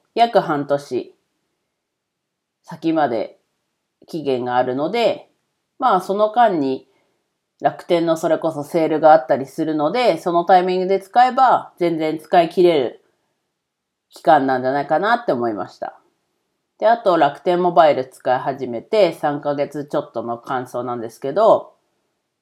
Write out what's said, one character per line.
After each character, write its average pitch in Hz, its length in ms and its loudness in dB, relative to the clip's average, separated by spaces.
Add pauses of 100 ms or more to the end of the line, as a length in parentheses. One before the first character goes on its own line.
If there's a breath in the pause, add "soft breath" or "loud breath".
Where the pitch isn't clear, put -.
(140)
約 226 260 2
半 147 260 -4
年 143 480 -6 (1500)
先 165 300 -6
ま 151 160 2
で 117 300 -6 (680)
期 160 160 -10
限 131 220 -2
が 123 120 -4
あ 127 60 2
る 127 140 -2
の 151 140 -4
で、 220 400 -2 (480)
ま 240 180 2
あ、 180 40 0
そ 190 140 -6
の 214 160 0
間 214 300 2
に 131 260 -4 (760)
楽 143 240 -4
天 170 200 0
の 165 120 0
そ 165 120 -6
れ 156 100 0
こ 160 140 -4
そ 143 100 -8
セ 160 220 -2
ー 156 40 -2
ル 156 120 0
が 151 120 8
あ 160 40 10
っ 160 100 -2
た 143 100 0
り 135 100 -8
す - 180 -6
る 156 100 -2
の 151 160 0
で、 214 280 0
そ 175 140 -4
の 175 120 0
タ 185 160 6
イ 180 60 0
ミ 185 100 -2
ン 185 40 -2
グ 185 60 -2
で 190 140 0
使 240 260 2
え 254 60 -2
ば 240 460 2
全 170 200 -2
然 156 200 -4
使 175 240 2
い 160 80 -2
切 185 140 2
れ 170 140 4
る - 260 -4 (1040)
期 - 120 -20
間 147 240 4
な 131 120 -2
ん 127 40 -6
じ 131 60 -2
ゃ 135 40 -2
な 143 100 -2
い 139 40 -8
か 156 120 0
な 208 160 0
っ 233 100 -6
て - 80 -2
思 120 160 -2
い 110 60 -4
ま 92 140 -8
し - 100 -20
た。 - 200 -14 (800)
で、 214 80 -2
あ 233 120 4
と 190 180 0
楽 147 240 0
天 175 200 0
モ 180 120 0
バ 165 180 6
イ 139 60 0
ル 131 100 -6
使 - 300 -4
い - 20 -6
始 135 300 -6
め 117 140 -8
て 185 320 0
三 147 260 -6
ヶ 147 160 -4
月 143 300 -8
ち 160 100 -8
ょ 147 40 -2
っ - 120 -14
と 113 100 -8
の 117 160 -8
感 123 300 -10
想 123 160 -10
な 123 100 -8
ん 120 60 -10
で 113 100 -10
す - 100 -20
け 135 120 -8
ど、 185 400 2 (680)